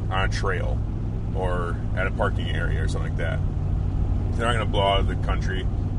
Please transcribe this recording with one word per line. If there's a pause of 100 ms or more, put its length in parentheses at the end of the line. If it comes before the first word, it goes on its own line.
(100)
on
a
trail (560)
or (200)
at
a
parking
area
or
something
like
that. (960)
They're
not
gonna
blow
out
of
the
country, (320)